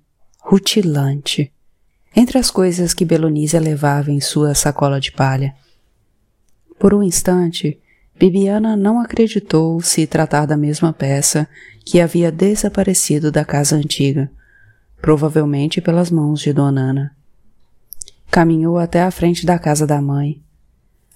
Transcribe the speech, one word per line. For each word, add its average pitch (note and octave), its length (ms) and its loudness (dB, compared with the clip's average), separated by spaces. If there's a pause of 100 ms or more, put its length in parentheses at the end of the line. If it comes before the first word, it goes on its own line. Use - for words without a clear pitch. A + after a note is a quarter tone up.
(420)
rutilante, C#3+ 1080 0 (640)
entre A#3+ 220 4
as B3 140 0
coisas F3 420 0
que - 100 0
Belonísia D#3+ 560 0
levava D3 520 0
em C#3+ 100 0
sua D3 320 0
sacola C#3+ 480 0
de - 100 -6
palha. C3+ 440 -2 (1200)
Por G3 160 4
um G#3 80 2
instante, F3 760 -2 (360)
Bibiana G3 600 2
não G#3+ 240 0
acreditou E3+ 800 0
se E3 240 0
tratar D3+ 400 0
da D3+ 100 0
mesma D3+ 380 0
peça C#3+ 540 -2 (360)
que - 160 2
havia E3+ 320 2
desaparecido F#3 1000 0
da D3+ 120 0
casa D3 320 0
antiga, C#3 560 -2 (720)
provavelmente D3+ 800 0
pelas F3 300 0
mãos D3+ 300 0
de D3 120 -2
Dona C#3 380 0
Ana. C#3 260 -6 (1120)
Caminhou E3 480 2
até E3+ 240 0
a F#3 80 0
frente E3+ 380 -2
da F3 100 2
casa D3+ 300 0
da D3 120 0
mãe. C#3+ 440 -4 (720)